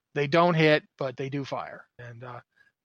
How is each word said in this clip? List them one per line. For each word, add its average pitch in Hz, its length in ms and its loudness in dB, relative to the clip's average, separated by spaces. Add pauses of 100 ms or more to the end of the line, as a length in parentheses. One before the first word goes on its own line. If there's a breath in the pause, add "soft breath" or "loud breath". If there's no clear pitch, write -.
(140)
they 147 120 -2
don't 170 280 4
hit, 156 280 4 (160)
but 131 180 -6
they 135 120 -8
do 139 160 -6
fire. 98 400 -10 (140)
And, 120 260 -18
uh, 120 160 -16 (440)